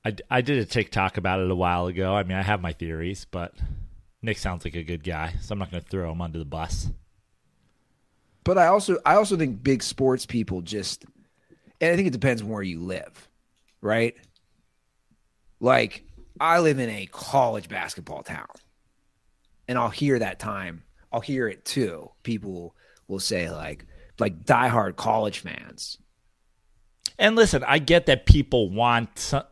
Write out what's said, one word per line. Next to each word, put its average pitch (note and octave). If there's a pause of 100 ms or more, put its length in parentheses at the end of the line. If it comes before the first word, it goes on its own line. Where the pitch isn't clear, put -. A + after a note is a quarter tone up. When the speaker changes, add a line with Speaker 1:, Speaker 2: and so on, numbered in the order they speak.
Speaker 1:
I, G#2+ (140)
I B2+
did C3
a A2
TikTok G2
about F#2+
it F#2
a F#2
while F2
ago. F#2
I G2+
mean, F#2
I F#2+
have G2
my F2
theories, E2
but F2 (680)
Nick A2
sounds F2+
like D#2+
a E2+
good D#2
guy, E2
so -
I'm G2+
not F2
gonna F2
throw F2
him E2+
under E2
the D#2+
bus. D#2+ (1500)
Speaker 2:
But F#3
I E3+
also, F#3+
I D#3
also G3+
think B2+
big C3+
sports C3
people F#2
just, F#2 (760)
and E3
I F3
think F#3+
it C#3+
depends A#2+
on G#2
where G#2
you E2+
live, - (520)
right? A2+ (1400)
Like, A#2+ (360)
I E3
live D3+
in A#2
a G2+
college A#2
basketball F2
town, - (1200)
and B2
I'll A#2
hear C#3
that G2
time. F#2+ (300)
I'll A#2
hear C3
it -
too. F2+ (140)
People G2 (320)
will F#2+
say, F2
like, D#2 (320)
like, F#2
diehard A#2
college A2
fans. - (1200)
Speaker 1:
And A3
listen, G3+
I C#3+
get E3
that C3+
people B2+
want A#2
so-, -